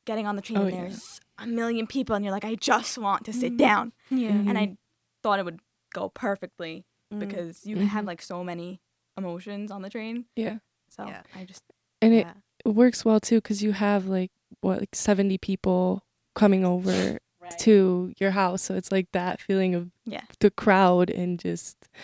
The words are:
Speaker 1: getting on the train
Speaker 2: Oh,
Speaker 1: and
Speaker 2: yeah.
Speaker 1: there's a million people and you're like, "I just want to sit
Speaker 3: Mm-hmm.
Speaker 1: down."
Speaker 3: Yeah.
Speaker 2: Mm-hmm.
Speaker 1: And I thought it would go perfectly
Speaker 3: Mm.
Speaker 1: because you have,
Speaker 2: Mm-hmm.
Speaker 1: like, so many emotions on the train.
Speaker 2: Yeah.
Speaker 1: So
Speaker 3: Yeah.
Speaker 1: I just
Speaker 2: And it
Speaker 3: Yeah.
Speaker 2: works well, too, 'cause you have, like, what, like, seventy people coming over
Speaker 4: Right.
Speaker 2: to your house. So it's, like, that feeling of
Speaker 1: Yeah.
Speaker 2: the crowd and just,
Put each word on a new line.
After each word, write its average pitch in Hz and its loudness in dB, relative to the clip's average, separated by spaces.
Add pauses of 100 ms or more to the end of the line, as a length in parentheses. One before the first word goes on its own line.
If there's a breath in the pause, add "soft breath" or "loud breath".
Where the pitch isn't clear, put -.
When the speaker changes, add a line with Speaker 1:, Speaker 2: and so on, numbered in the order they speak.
Speaker 1:
getting 220 -6
on 208 -4
the 202 -8
train 208 -4
Speaker 2:
Oh, 196 2
Speaker 1:
and 185 -2
Speaker 2:
yeah. 180 -8
Speaker 1:
there's - -12 (160)
a 214 -14
million 233 -4
people 247 -4
and 202 -2
you're 196 -4
like, 202 -6
"I 226 -6
just 226 0
want 202 -2
to 220 -12
sit 247 -4
Speaker 3:
Mm-hmm. 240 -6
Speaker 1:
down." 233 2 (160)
Speaker 3:
Yeah. 247 0
Speaker 2:
Mm-hmm. 208 2
Speaker 1:
And 202 0
I 202 -2 (460)
thought 202 2
it 190 -4
would 170 -12 (320)
go 190 -6
perfectly 185 -8 (280)
Speaker 3:
Mm. 208 -8
Speaker 1:
because 202 -10
you 208 -6
have, 196 2 (140)
Speaker 2:
Mm-hmm. 202 -8
Speaker 1:
like, 175 -10
so 180 -10
many 175 -12 (360)
emotions 196 -10
on 196 -12
the 190 -12
train. 226 -10 (100)
Speaker 2:
Yeah. 226 -4 (320)
Speaker 1:
So - -14
Speaker 3:
Yeah. 110 -16 (100)
Speaker 1:
I 190 -16
just 185 -20 (380)
Speaker 2:
And 226 8
it 208 6 (380)
Speaker 3:
Yeah. 233 0
Speaker 2:
works 233 4
well, 220 6
too, 233 4
'cause 202 -4
you 214 0
have, 202 0
like, 185 -2 (300)
what, 190 0
like, 202 -8
seventy 196 2
people 185 0 (320)
coming 190 6
over 185 0 (200)
Speaker 4:
Right. 175 -16
Speaker 2:
to 185 6
your 196 0
house. 190 0
So 190 -4
it's, 185 -4
like, 190 0
that 180 -2
feeling 190 0
of 175 -4 (140)
Speaker 1:
Yeah. - -10 (160)
Speaker 2:
the 208 6
crowd 180 6
and 180 -4
just, - -8 (160 loud breath)